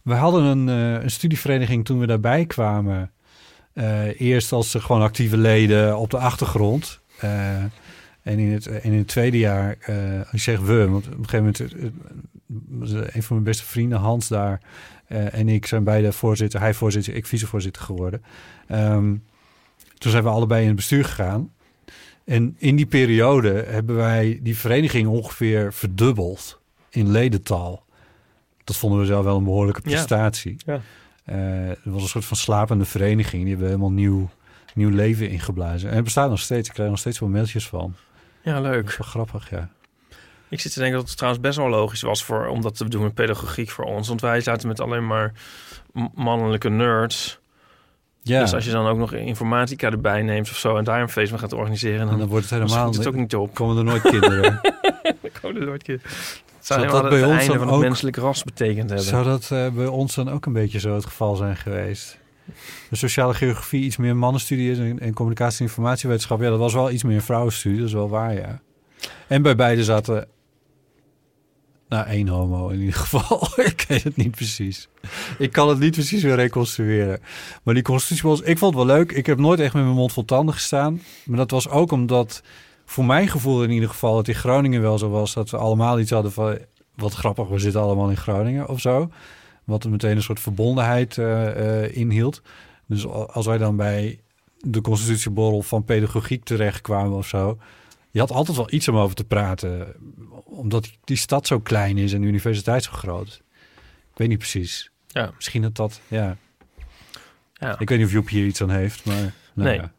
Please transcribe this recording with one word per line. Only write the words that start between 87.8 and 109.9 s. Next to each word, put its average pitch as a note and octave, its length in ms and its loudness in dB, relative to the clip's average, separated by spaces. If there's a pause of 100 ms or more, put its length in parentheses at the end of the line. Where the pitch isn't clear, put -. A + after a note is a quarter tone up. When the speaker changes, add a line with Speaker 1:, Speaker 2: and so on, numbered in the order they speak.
Speaker 1:
allemaal G2+ 280 2
in G2 80 0
Groningen A#2+ 500 -2
of C3 120 -6
zo. C3 300 0 (540)
Wat G#2+ 200 -2
er A#2 60 -4
meteen G#2+ 260 0
een G#2+ 80 2
soort G#2+ 160 -4
verbondenheid, A#2+ 800 0
eh, A2 640 0
eh, G#2+ 120 -6
inhield. A#2 460 0 (460)
Dus G#2 180 -2
a-, - 40 -8
als A2 360 -6
wij A2+ 120 2
dan G#2+ 180 2
bij G#2 440 -2 (400)
de A2+ 220 -2
constitutieborrel A2 800 0
van G#2+ 220 -2
pedagogiek A2 600 0
terechtkwamen G2+ 720 -2
of G2 100 -6
zo, G2+ 300 -2 (540)
je G#2+ 80 0
had A#2+ 120 2
altijd D3+ 260 0
wel A#2 160 -2
iets D3+ 140 0
om A#2 100 4
over G2 180 2
te G#2+ 80 -6
praten, F#2 720 -2 (500)
omdat A2+ 380 -2
die, - 200 -16
die C3+ 140 -2
stad - 300 -2
zo C3 120 2
klein G2+ 380 0
is G2 160 2
en G2+ 80 0
de G2+ 60 2
universiteit G#2 560 0
zo - 80 -10
groot. G2 500 -10 (720)
Ik - 60 -20
weet A2+ 100 0
niet A2+ 100 2
precies. - 540 -6 (160)
Speaker 2:
Ja. A2+ 280 -4
Speaker 1:
Misschien - 260 -6
dat A2 140 -2
dat, G#2+ 320 -6
ja. G2+ 300 -4 (1160)
Speaker 2:
Ja. A2+ 260 -6
Speaker 1:
Ik G#2+ 100 -4
weet B2 80 4
niet A2 100 4
of F#2+ 60 2
Joep G#2 140 2
hier G#2 180 2
iets G2 160 -2
aan G2 80 0
heeft, F#2+ 360 -2
maar... G2+ 280 -4 (200)
Nou G#2 160 0
Speaker 2:
Nee, A2 80 0
Speaker 1:
ja. E2+ 220 -10